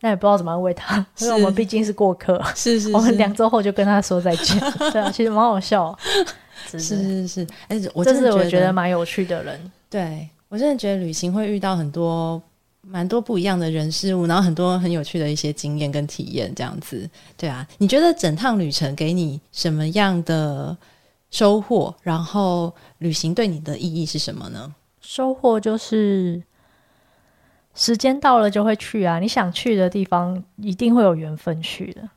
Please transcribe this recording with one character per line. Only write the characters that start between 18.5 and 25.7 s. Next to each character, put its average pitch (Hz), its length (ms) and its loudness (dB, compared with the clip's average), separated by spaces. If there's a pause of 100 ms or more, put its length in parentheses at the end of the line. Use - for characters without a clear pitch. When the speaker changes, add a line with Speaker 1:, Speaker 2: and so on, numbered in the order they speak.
Speaker 2:
旅 160 120 0
程 143 240 -2
给 156 180 -2
你 156 280 -2 (120)
什 160 200 -2
么 156 160 0
样 185 360 2
的 151 520 -2 (540)
收 208 300 4
获？ 202 420 0
然 165 160 0
后 175 540 0 (260)
旅 165 140 -2
行 160 220 -2
对 226 140 2
你 160 120 -2
的 175 180 -8
意 165 160 -4
义 165 100 -2
是 156 140 -6
什 - 160 -6
么 - 160 -12
呢？ 135 240 -14 (260)
Speaker 1:
收 262 340 -4
获 240 240 2
就 220 180 -2